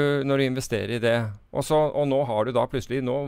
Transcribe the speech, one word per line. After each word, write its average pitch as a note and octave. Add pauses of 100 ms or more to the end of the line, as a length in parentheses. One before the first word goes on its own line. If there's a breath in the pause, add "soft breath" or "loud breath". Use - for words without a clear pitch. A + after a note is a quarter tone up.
(200)
når C#3
du C#3
investerer A#2+
i A#2
det. A#2 (320)
Og -
så, D#3 (160)
og D3
nå C3+
har A2
du B2+
da A#2
plutselig, C3
nå B2 (120)